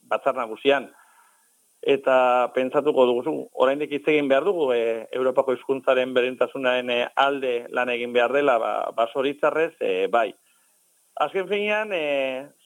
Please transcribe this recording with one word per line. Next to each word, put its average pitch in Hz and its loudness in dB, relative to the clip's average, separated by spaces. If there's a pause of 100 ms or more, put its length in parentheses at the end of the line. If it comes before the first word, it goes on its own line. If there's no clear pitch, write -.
batzar 110 -2
nagusian. 123 0 (960)
Eta 127 2
pentsatuko 131 2
dugu, 123 0 (180)
oraindik 139 0
hitz 143 -4
egin 147 2
behar 139 2
dugu, 165 0
eh, 113 -2
Europako 127 0
hizkuntzaren 127 -2
berdintasunaren, 127 -2
eh, 120 -2
alde 131 0
lan 123 -2
egin 120 -4
behar 120 2
dela, 139 2
ba, 110 -2
ba, 117 0
zoritxarrez, 147 -2
eh, 95 0
bai. 110 0 (840)
Azken 175 -2
finean, 208 -2
eh, 139 -2 (180)